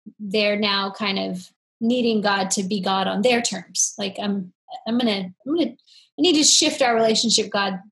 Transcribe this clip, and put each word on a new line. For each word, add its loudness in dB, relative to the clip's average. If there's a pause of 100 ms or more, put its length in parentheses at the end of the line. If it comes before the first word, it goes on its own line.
(200)
they're 0
now 0
kind -4
of -8 (320)
needing 2
God 0
to -2
be -2
God 0
on -2
their 4
terms. -4
Like, -6
"I'm, -4 (340)
I'm 0
gonna, 0 (160)
I'm -2
gonna, 0
I -18 (420)
need 4
to 4
shift 4
our 4
relationship, 2
God, -2 (120)